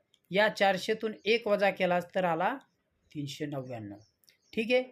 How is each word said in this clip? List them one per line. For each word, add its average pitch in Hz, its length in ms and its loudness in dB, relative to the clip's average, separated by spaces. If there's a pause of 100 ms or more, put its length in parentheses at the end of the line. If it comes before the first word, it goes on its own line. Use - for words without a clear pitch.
(300)
या 202 180 4
चारशेतून 208 640 0 (120)
एक 220 240 0
वजा 202 220 4
केला 180 300 2
तर 180 240 -2
आला 180 340 0 (560)
तीनशे 147 320 -8
नव्याण्णव, 123 500 -8 (560)
ठीक 226 200 -2
आहे? 254 200 4